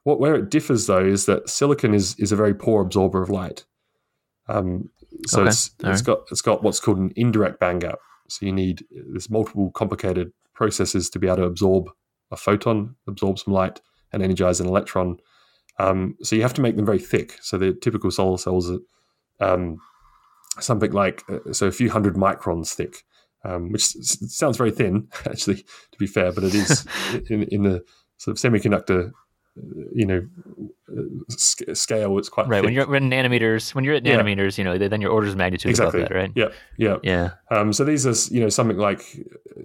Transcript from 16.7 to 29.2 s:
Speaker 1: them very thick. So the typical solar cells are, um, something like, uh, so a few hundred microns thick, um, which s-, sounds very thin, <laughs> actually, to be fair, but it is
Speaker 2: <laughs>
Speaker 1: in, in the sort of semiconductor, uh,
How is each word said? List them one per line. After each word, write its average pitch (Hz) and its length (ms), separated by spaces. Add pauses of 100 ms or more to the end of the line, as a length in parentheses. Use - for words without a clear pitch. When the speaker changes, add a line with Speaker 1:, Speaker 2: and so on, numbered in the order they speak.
Speaker 1:
them 104 100
very 101 120
thick. - 440
So - 160
the 95 140
typical - 380
solar 95 280
cells 92 320
are, 90 80 (640)
um, 90 380 (800)
something 104 340
like, 98 360
uh, - 240
so - 140
a 92 60
few 117 180
hundred 101 240
microns 95 600
thick, - 300 (400)
um, 87 260
which - 140
s-, - 320 (180)
sounds 135 220
very 117 140
thin, 107 380 (100)
<laughs> - 80
actually, - 300 (360)
to - 60
be 98 80
fair, 90 260
but 95 120
it 92 100
is 104 320 (220)
Speaker 2:
<laughs> - 220
Speaker 1:
in, 107 140
in 101 180
the 95 220 (320)
sort 107 200
of - 40 (120)
semiconductor, 98 580
uh, - 720 (100)